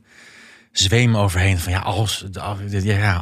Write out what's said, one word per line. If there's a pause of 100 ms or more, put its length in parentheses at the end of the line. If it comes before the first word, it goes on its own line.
(720)
zweem
overheen.
Van
ja,
als, (460)
ja,